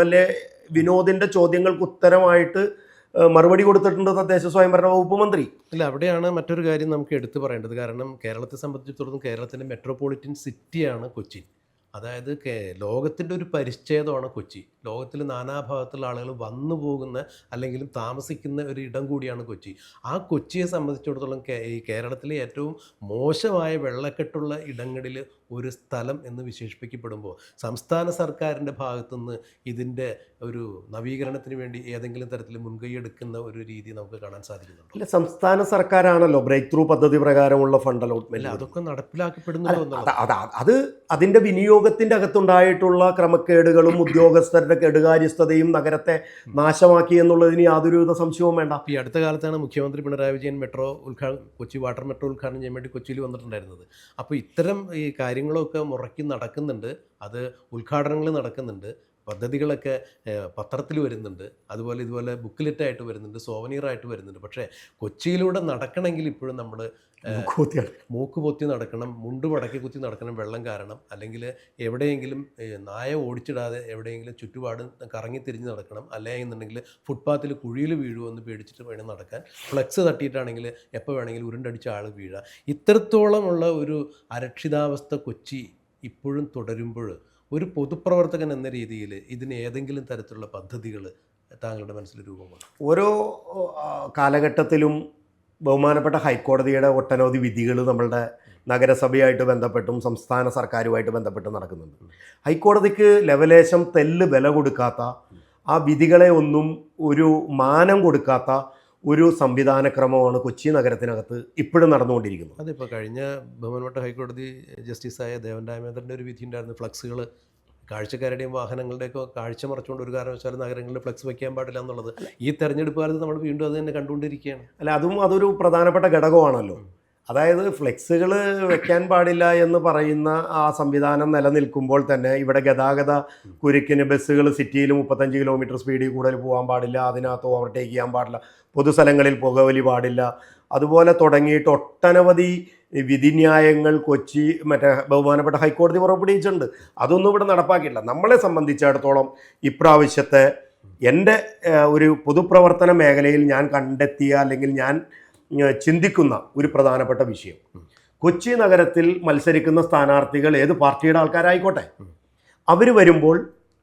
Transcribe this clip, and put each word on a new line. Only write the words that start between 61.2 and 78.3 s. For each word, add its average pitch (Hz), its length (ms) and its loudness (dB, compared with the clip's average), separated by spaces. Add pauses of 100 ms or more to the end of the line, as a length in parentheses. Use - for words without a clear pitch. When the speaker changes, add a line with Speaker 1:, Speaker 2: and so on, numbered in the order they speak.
Speaker 2:
അതുപോലെ 117 320 -10
ഇതുപോലെ 120 260 -10 (120)
ബുക്ക്ലെറ്റായിട്ട് 147 640 -8
വരുന്നുണ്ട്, 107 300 -16 (100)
സോവനീറായിട്ട് 123 640 -10
വരുന്നുണ്ട്. 98 340 -18
പക്ഷേ 117 180 -14 (380)
കൊച്ചിയിലൂടെ 180 580 -4 (100)
നടക്കണമെങ്കിൽ 160 640 -8
ഇപ്പോഴും 131 300 -14
നമ്മൾ, 110 180 -16 (440)
ഏഹ്, 110 120 -10
Speaker 1:
മൂക്കുപൊത്തി 143 420 -4
നടക്കണം. - 260 -18 (100)
Speaker 2:
മൂക്കുപൊത്തി 147 580 -8
നടക്കണം, 117 380 -12 (140)
മുണ്ട് 131 280 -10
മടക്കി 131 320 -8
കുത്തി 131 220 -16
നടക്കണം, 117 340 -14
വെള്ളം 110 280 -12
കാരണം, 104 300 -16 (160)
അല്ലെങ്കിൽ 110 280 -18 (440)
എവിടെയെങ്കിലും, 135 540 -6 (240)
ഏഹ്, 107 140 -16 (120)
നായ 117 200 -12 (160)
ഓടിച്ചിടാതെ 123 540 -12 (140)
എവിടെയെങ്കിലും 113 460 -18
ചുറ്റുപാടും 123 500 -16 (240)
കറങ്ങി 117 340 -14
തിരിഞ്ഞ് 120 240 -14
നടക്കണം, 107 340 -20 (100)
അല്ലായെന്നുണ്ടെങ്കിൽ 113 640 -14 (280)
ഫുട്പാത്തിൽ 147 440 -6 (120)
കുഴിയിൽ 139 380 -6
വീഴുമോ 117 300 -12